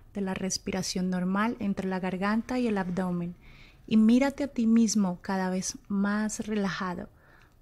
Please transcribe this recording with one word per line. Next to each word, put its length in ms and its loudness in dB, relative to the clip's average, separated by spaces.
de 100 -6
la 120 -4
respiración 720 -4
normal 520 0
entre 280 -2
la 120 -2
garganta 580 -2
y 80 0
el 100 0
abdomen. 600 -4
Y 100 2
mírate 460 4
a 60 -2
ti 180 -2
mismo 560 4
cada 280 0
vez 360 -4
más 600 0
relajado, 600 -4